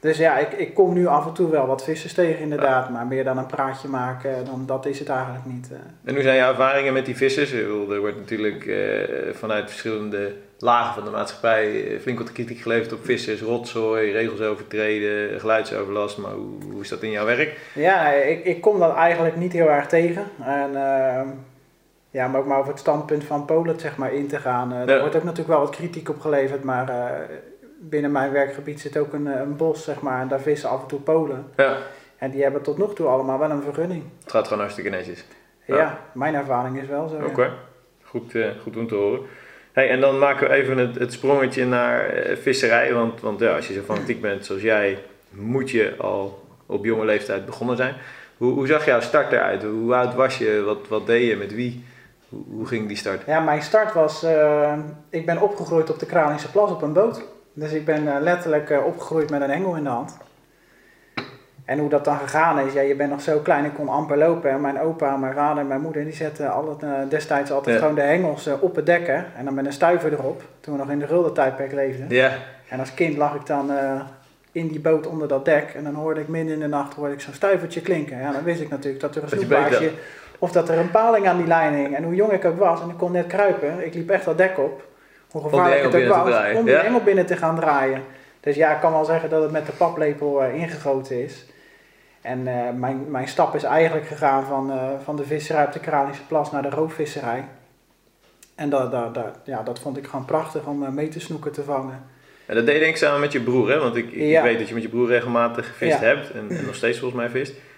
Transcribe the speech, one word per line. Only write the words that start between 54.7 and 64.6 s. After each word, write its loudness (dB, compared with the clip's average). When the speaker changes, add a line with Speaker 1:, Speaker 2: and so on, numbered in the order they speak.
Speaker 1:
ik -4
ben 0
opgegroeid 2
op -2
de -6
Kralingse 2
Plas 4
op -4
een -2
boot. 2
Dus -6
ik -2
ben, 2
eh, 0
letterlijk, 2
eh, 4
opgegroeid -2
met 0
een 0
hengel 0
in -4
de -2
hand. -6
En -2
hoe 0
dat 2
dan 2
gegaan 2
is, -4
ja, 2
je 4
bent 0
nog -4
zo 2
klein, 2
ik -4
kon -4
amper 0
lopen. 4
En 0